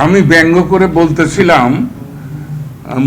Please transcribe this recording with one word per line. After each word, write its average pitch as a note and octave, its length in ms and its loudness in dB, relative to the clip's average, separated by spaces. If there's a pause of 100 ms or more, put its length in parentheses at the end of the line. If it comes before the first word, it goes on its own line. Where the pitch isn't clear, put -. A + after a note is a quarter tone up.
আমি F#3 160 4 (120)
ব্যঙ্গ E3 240 4 (160)
করে F#3+ 140 2 (140)
বলতেছিলাম, D#3+ 720 2 (100)
আহ, - 1300 -10